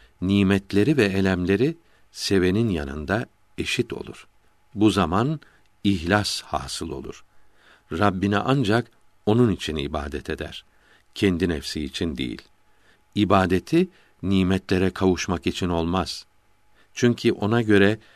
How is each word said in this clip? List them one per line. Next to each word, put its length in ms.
nimetleri 760
ve 80
elemleri 720
sevenin 560
yanında 580
eşit 340
olur. 340
Bu 160
zaman 500
ihlas 580
hasıl 480
olur. 340
Rabbine 460
ancak 520
onun 260
için 240
ibadet 540
eder. 340
Kendi 340
nefsi 360
için 320
değil. 260
İbadeti 720
nimetlere 680
kavuşmak 560
için 220
olmaz. 580
Çünkü 380
ona 300
göre 360